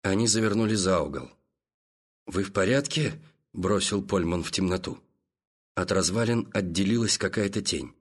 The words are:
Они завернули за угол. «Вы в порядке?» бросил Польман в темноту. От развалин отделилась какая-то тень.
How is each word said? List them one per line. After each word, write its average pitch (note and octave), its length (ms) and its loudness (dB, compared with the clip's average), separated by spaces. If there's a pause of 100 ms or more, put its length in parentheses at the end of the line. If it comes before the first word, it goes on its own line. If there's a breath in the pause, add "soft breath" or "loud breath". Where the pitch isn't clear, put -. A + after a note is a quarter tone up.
Они G2+ 260 0
завернули A2 460 2
за F#2 280 2
угол. C2+ 280 -8 (960)
«Вы F#2+ 180 -2
в G2 80 -6
порядке?» C3 720 0 (320 loud breath)
бросил G2 500 0
Польман E2+ 400 0
в - 80 -6
темноту. F2+ 480 -2 (760)
От F2+ 160 -2
развалин A2 640 0
отделилась G2 640 0
какая-то G2+ 440 -2
тень. - 400 -6